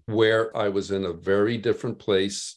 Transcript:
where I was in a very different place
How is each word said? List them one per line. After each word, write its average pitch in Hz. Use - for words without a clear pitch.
where 110
I 104
was 98
in 98
a 87
very 98
different 113
place 98